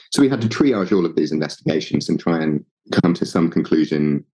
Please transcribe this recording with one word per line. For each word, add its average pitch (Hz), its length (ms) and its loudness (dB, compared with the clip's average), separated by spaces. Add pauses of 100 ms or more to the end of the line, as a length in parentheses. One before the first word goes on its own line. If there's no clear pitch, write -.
(120)
So 139 100 4
we 135 60 8
had 131 120 0
to 113 80 0
triage 110 480 2
all 87 80 2
of 82 120 -4
these 76 160 0
investigations 76 760 -2
and - 120 -4
try 82 200 0
and 76 240 -2 (380)
come 85 120 2
to - 120 -4
some 85 240 0
conclusion 73 720 0 (120)